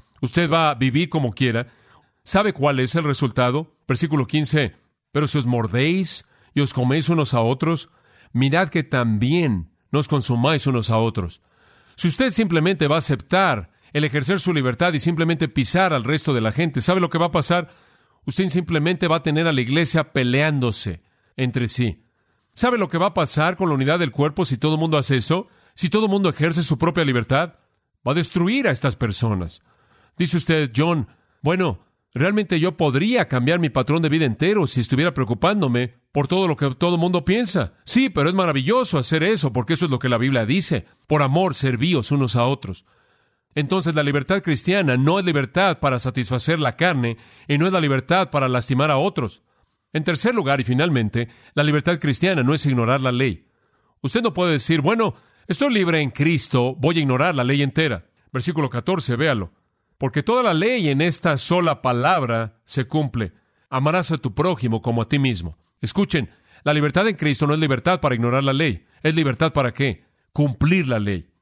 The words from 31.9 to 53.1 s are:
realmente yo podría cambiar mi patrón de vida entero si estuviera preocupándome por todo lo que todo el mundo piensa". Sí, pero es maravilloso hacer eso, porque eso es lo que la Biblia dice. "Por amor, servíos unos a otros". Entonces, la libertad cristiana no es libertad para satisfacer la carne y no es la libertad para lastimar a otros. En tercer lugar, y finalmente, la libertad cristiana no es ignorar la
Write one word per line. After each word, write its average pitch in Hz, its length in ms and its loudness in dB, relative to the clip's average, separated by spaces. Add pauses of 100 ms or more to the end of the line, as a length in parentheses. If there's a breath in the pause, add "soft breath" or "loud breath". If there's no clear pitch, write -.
realmente 185 460 0
yo 175 180 0
podría 170 500 2
cambiar 135 320 0
mi 160 100 0
patrón 143 340 0
de 156 60 2
vida 156 160 2
entero 151 420 0
si 123 140 -2
estuviera 160 340 0
preocupándome 127 800 0 (160)
por 143 160 -2
todo 185 200 0
lo 151 80 0
que 143 200 0
todo 175 200 0
el 165 60 0
mundo 175 240 0
piensa". 185 480 0 (120)
Sí, 262 240 2
pero 151 200 0
es 185 60 0
maravilloso 175 640 0
hacer 156 240 0
eso, 165 280 0
porque 120 220 -2
eso 160 120 -2
es 143 60 0
lo 127 80 0
que 131 100 -2
la 120 100 2
Biblia 123 260 2
dice. 143 400 -2 (220 soft breath)
"Por 151 160 2
amor, 151 320 0
servíos 135 560 0
unos 135 240 0
a 120 100 2
otros". 123 400 -4 (680)
Entonces, 156 400 0
la 151 80 2
libertad 143 380 0
cristiana 156 560 0
no 156 220 2
es 185 60 -2
libertad 170 540 0
para 131 200 0
satisfacer 127 600 -2
la 131 160 -2
carne 127 420 0 (300 loud breath)
y 143 100 0
no 165 100 2
es 190 60 0
la 180 80 2
libertad 151 480 0
para 139 180 0
lastimar 127 440 0
a 135 60 2
otros. 147 460 -4 (480)
En 156 120 -4
tercer 180 300 0
lugar, 139 260 0
y 127 40 0
finalmente, 120 640 0 (240 loud breath)
la 147 100 0
libertad 151 360 0
cristiana 151 420 0
no 135 140 2
es 135 100 -2
ignorar 127 340 2
la 131 120 -2